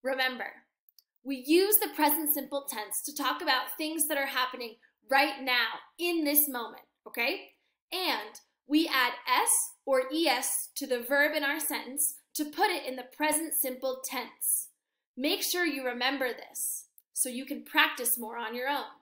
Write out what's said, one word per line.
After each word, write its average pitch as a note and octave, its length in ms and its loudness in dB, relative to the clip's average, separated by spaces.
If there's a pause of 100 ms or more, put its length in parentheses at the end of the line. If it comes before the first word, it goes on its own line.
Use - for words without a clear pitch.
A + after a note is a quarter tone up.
Remember, B3+ 440 -2 (760)
we C4 240 -4
use F#4+ 300 6
the - 180 2
present D4+ 380 2
simple C#4 360 -4
tense G#3+ 340 -6
to D4 120 -8
talk C#4+ 260 -2
about D#4 360 0
things D#4 320 0
that D4 80 2
are C#4 80 2
happening B3 500 -4 (340)
right C#4 320 4
now B3 380 2 (180)
in E4+ 280 0
this C#4+ 240 4
moment, A#3 320 -8 (260)
okay? C4+ 440 -4 (420)
And C4 480 -2 (260)
we D#4 220 4
add B3 240 4 (160)
S G#4+ 420 2 (140)
or C4 260 4
E D#4+ 160 2
S C4 480 0
to C#4+ 100 -4
the B3 140 0
verb C#4+ 380 2
in C#4+ 80 0
our D4+ 160 0
sentence C4 540 -4 (200)
to D4+ 80 -2
put F4 260 0
it D#4+ 160 -2
in C4 120 -6
the B3 80 -10 (100)
present D4+ 380 0
simple B3+ 500 -2
tense. - 640 -4 (480)
Make D#4+ 260 0
sure F4+ 240 0
you C4+ 200 -2
remember B3 480 0
this - 540 -8 (260)
so - 160 -2
you B3+ 160 -8
can A#3+ 180 -8
practice D4 560 2
more A#3 180 -8
on A#3 180 -6
your B3 120 -4
own. C#4 240 -2 (100)